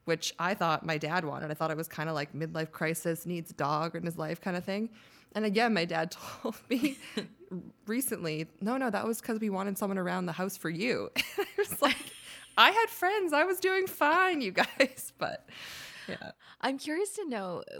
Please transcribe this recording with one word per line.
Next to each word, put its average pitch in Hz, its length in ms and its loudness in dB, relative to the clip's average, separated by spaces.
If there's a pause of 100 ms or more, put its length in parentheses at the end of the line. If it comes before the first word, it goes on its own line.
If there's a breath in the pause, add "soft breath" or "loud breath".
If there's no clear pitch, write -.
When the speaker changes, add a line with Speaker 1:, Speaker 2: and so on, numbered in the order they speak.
Speaker 1:
which 165 340 0
I 180 160 0
thought 160 280 2
my 160 140 0
dad 160 280 0
wanted. 139 260 -4
I - 20 -2
thought 156 160 0
it 156 80 -2
was 165 100 -4
kinda 160 240 -4
like 147 220 -2
midlife 160 380 -4
crisis, 165 560 -2
needs 170 240 -6
a - 20 -20
dog 151 420 0
in 170 80 -4
his 170 140 -4
life 160 240 -4
kinda 180 200 -2
thing. 208 280 -4 (460 loud breath)
And 214 100 0
again, 220 300 4
my 175 100 4
dad 165 260 0
<laughs> - 300 -12
told 226 140 -4 (140)
me 269 280 2 (180)
Speaker 2:
<laughs> - 680 -8
Speaker 1:
recently, 170 640 -2 (140)
"No, 226 160 0
no, 262 120 0
that 202 160 0
was 226 160 -2
'cause 220 180 -2
we 214 120 0
wanted 196 260 -2
someone 196 220 0
around 180 260 0
the 175 60 -2
house 190 260 -4
for 170 140 -4
you." 175 440 -2
<laughs> - 220 -4
And 392 100 0
I - 140 -2
was - 200 -2
like, 277 140 6 (600 loud breath)
"I 247 140 10
had 440 180 4
friends. 370 440 2
I 294 100 6
was 359 160 2
doing 381 260 2
fine, 339 560 4
you 190 100 0
guys." - 640 2
<laughs> - 40 -20
But, - 280 -4 (600 loud breath)
yeah. - 240 -10 (300 loud breath)
Speaker 2:
I'm 269 160 0
curious 320 380 -2
to 403 120 -4
know, 190 360 -4 (120)
uh, 73 40 -12